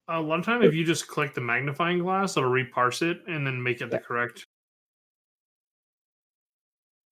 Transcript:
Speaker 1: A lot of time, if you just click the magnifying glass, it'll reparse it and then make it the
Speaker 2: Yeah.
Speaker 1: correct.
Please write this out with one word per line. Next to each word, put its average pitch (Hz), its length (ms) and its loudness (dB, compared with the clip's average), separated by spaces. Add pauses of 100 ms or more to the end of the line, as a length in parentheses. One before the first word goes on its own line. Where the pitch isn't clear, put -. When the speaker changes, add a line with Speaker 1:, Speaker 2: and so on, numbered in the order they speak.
Speaker 1:
A 165 120 -2
lot 156 180 -2
of 175 60 -2
time, 233 180 2
if 156 120 8
you 165 100 0
just 160 240 0
click 147 260 -2
the - 60 -4
magnifying 139 580 0
glass, 185 380 0
it'll 135 140 2
reparse 127 520 2
it 170 240 -2
and 156 180 -4
then 131 160 -2
make 123 200 -2
it 123 100 -6
the 131 60 -2
Speaker 2:
Yeah. 127 60 -4
Speaker 1:
correct. 120 420 -4 (2750)